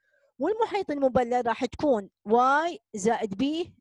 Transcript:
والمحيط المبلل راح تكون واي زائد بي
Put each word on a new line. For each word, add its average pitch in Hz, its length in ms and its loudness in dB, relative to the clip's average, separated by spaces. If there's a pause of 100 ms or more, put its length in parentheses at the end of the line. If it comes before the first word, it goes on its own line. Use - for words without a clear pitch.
(380)
والمحيط 392 520 -2
المبلل 247 560 0
راح 220 180 -2
تكون 226 460 0 (140)
واي 269 560 2 (140)
زائد 208 400 -2
بي 294 460 -4